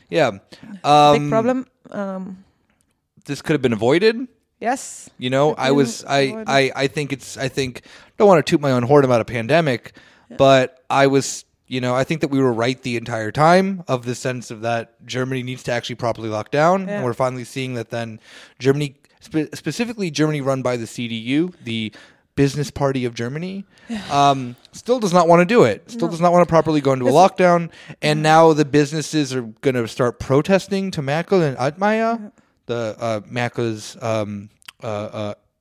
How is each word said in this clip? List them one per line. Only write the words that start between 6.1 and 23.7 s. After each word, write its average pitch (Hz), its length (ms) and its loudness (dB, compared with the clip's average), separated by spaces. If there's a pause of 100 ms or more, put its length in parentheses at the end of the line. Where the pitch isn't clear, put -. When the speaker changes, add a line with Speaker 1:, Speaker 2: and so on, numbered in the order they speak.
Speaker 2:
avoided. 214 300 -4
Speaker 1:
I, 139 260 2
I 139 120 0
think 143 260 -6
it's, - 240 -12
I 131 100 -6
think, 127 380 -8 (320)
don't 214 100 6
wanna 170 140 8
toot 160 180 0
my 143 120 0
own 123 100 2
horn 139 240 6
about 120 160 4
a - 20 -8
pandemic, 123 680 -2 (340)
Speaker 2:
Yeah. 233 80 -20
Speaker 1:
but 135 540 4
I 139 160 4
was, 135 400 -2 (220)
you 127 120 -6
know, 123 140 -2
I 135 100 0
think 160 160 -6
that 156 80 -2
we 139 100 -2
were 131 140 2
right 120 300 -2
the 120 160 -6
entire 113 340 -6
time 180 560 2
of 123 160 -2
the 123 100 -6
sense 127 360 -8
of 110 100 -14
that 113 460 -6
Germany 127 360 -6
needs 127 200 -12
to 131 100 -6
actually 120 240 -6
properly 113 320 -4
lock 107 220 -8
down. 175 360 2
Speaker 2:
Yeah. 202 100 -8
Speaker 1:
And 202 80 -6
we're 120 100 -2
finally 127 300 -4
seeing 131 300 -8
that 113 140 -8
then 117 320 -8 (380)
Germany 135 380 0 (260)
spe-, 156 320 -6
specifically 196 560 -6
Germany 151 300 0
run 135 220 -2
by 123 140 -2
the 113 100 -8
C 120 220 -8
D 113 80 -8
U, 139 360 -2 (120)
the 113 280 -4 (420)
Business 139 360 0
Party 135 340 -2
of 120 100 -4
Germany, 165 500 -10 (240)